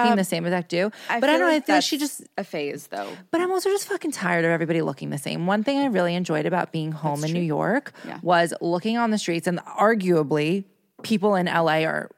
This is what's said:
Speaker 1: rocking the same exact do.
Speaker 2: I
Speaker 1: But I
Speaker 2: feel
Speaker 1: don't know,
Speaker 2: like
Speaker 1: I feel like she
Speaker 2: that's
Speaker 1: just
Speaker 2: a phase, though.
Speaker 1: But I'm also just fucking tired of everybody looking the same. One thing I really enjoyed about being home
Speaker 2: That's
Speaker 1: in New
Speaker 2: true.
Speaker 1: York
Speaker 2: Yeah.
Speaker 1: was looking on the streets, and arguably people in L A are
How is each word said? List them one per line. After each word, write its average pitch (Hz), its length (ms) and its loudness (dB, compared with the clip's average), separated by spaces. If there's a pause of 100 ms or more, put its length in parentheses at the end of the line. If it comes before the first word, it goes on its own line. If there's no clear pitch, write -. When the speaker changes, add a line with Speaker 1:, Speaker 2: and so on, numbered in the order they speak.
Speaker 1:
rocking 240 140 4
the 190 80 2
same 170 220 -4
exact 175 220 -2
do. 185 220 0 (180)
Speaker 2:
I 233 120 -2
Speaker 1:
But 269 80 4
I 302 60 6
Speaker 2:
feel 330 40 4
Speaker 1:
don't 349 100 4
know, 320 60 4
Speaker 2:
like 294 80 2
Speaker 1:
I - 40 -20
feel 294 100 4
like - 80 4
she - 140 -2
Speaker 2:
that's 285 200 -4
Speaker 1:
just - 100 -18 (100)
Speaker 2:
a 196 60 -4
phase, 147 440 -8
though. 101 200 -8 (220)
Speaker 1:
But 330 100 0
I'm 359 120 0
also 381 180 0
just 392 160 0
fucking 359 240 -4
tired 175 340 0
of 165 60 4
everybody 165 320 0
looking 151 280 -4
the 147 80 -4
same. 160 280 -4
One 208 160 2
thing 277 160 0
I 277 80 2
really 180 280 2
enjoyed 170 320 0
about 175 260 -2
being 156 200 -4
home 147 280 -4
Speaker 2:
That's 156 100 -2
Speaker 1:
in 160 40 -2
New 175 60 -2
Speaker 2:
true. 170 60 -2
Speaker 1:
York 160 460 -2 (140)
Speaker 2:
Yeah. - 160 -12
Speaker 1:
was 170 380 2
looking 180 380 -2
on 233 120 0
the 214 80 0
streets, 170 280 -2
and 180 140 0
arguably 180 1040 2 (380)
people 208 340 2
in 180 100 0
L 165 240 2
A 160 140 2
are 151 340 -4